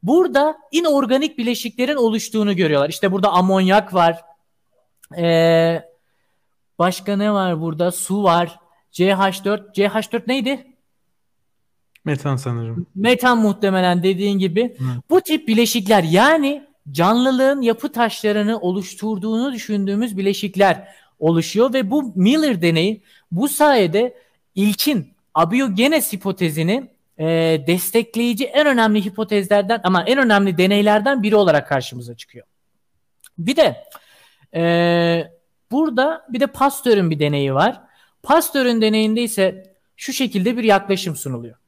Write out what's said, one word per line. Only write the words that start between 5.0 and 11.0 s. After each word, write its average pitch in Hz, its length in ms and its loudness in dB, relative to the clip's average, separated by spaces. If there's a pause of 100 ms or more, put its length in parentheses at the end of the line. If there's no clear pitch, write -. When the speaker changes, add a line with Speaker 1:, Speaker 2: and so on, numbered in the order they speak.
Speaker 1:
Ee, 165 680 2 (960)
başka 190 380 -2
ne 208 140 0
var 185 300 -2
burada? 165 300 -2
Su 196 320 -4
var. 170 360 2 (320)
C 185 220 0
H 190 320 -2
dört. 202 300 -6
C 196 120 0
H 214 240 -4
dört 233 160 -6
neydi? 262 400 -4 (1400)